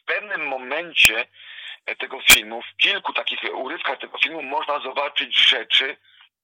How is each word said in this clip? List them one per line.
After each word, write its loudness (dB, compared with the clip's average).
w -20
pewnym -2
momencie, 2
e, -6
tego -8
filmu, 4
w -14
kilku 2
takich -2
urywkach -4
tego -10
filmu -4
można -2
zobaczyć -4
rzeczy, 4